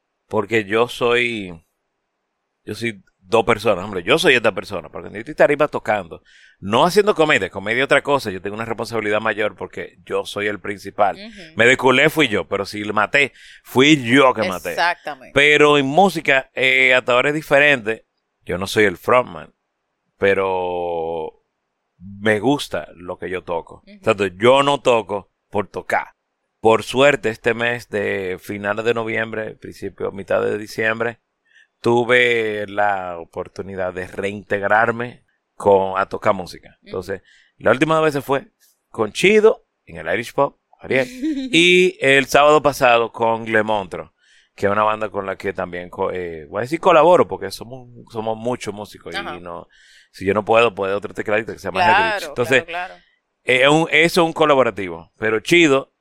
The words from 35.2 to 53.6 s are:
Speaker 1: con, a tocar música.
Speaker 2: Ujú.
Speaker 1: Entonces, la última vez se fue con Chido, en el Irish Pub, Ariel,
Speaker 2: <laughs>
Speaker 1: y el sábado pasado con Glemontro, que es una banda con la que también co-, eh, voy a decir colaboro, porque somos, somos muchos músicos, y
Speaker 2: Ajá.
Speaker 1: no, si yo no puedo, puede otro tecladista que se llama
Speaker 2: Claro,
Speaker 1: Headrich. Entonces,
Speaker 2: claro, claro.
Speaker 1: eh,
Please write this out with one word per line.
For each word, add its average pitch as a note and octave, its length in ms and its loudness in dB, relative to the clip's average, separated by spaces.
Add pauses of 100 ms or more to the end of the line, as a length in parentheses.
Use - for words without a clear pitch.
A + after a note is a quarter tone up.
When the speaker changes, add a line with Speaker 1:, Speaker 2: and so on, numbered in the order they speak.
Speaker 1:
con, F#2+ 440 2
a G2 80 0
tocar G#2 280 -2
música. E2 460 -14
Speaker 2:
Ujú. - 80 -20
Speaker 1:
Entonces, F#2+ 340 -10 (340)
la G2+ 140 0
última D#3 300 2
vez D#3 140 2
se C#3 80 -6
fue C3+ 260 -4 (420)
con G#2+ 220 -4
Chido, G#3+ 540 4 (180)
en E2 120 -20
el - 160 -6
Irish A#2 220 -4
Pub, - 240 -2 (220)
Ariel, B3+ 280 -2
Speaker 2:
<laughs> C4 440 -8
Speaker 1:
y F3+ 480 4
el C3+ 260 2
sábado D3 360 6
pasado A#2+ 500 2
con A2+ 320 -2
Glemontro, G#2+ 680 -2 (420)
que - 120 -2
es G2+ 60 0
una G#2+ 100 2
banda G#2+ 260 0
con G2 180 -8
la F#2+ 100 -6
que G2 160 -6
también F2 380 -10
co-, F#2+ 220 -4
eh, E2+ 340 -10
voy F2+ 120 -10
a A2 40 -2
decir C#3+ 180 -6
colaboro, E3 480 6
porque F#2+ 240 -8
somos, B2 360 -16 (240)
somos A2 240 -6
muchos A2+ 380 -8
músicos, G2 400 -16
y F#2+ 40 -10
Speaker 2:
Ajá. D3 200 -12
Speaker 1:
no, E2+ 300 -16 (420)
si - 160 -14
yo G2 80 0
no G#2 100 -2
puedo, A2+ 300 4
puede G2 200 -4
otro G2 200 -8
tecladista G#2+ 380 -4
que E2 80 -16
se F#2 80 -12
llama F3+ 160 -2
Speaker 2:
Claro, F#3 240 2
Speaker 1:
Headrich. F#3 220 -6
Entonces, B2+ 340 0
Speaker 2:
claro, F3+ 300 -12
claro. - 80 -20 (420)
Speaker 1:
eh, B2+ 180 2